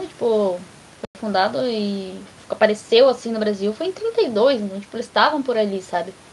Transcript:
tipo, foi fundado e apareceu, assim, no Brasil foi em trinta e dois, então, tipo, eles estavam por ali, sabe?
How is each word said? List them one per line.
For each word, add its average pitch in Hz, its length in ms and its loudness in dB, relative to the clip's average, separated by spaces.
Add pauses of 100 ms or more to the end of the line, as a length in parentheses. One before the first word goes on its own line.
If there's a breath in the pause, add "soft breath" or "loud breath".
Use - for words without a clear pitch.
tipo, 214 500 0
foi - 600 -18
fundado 208 500 0
e 202 500 -4 (320)
apareceu, 220 600 4
assim, 233 240 -4
no 220 60 -4
Brasil 208 340 -2
foi 330 140 -6
em 381 40 -4
trinta 453 300 -2
e 320 80 2
dois, 226 320 2
então, 196 180 -6
tipo, - 160 -16
eles 220 100 -6
estavam 277 380 2
por 240 140 -2
ali, 196 240 -2
sabe? 180 320 -6 (200)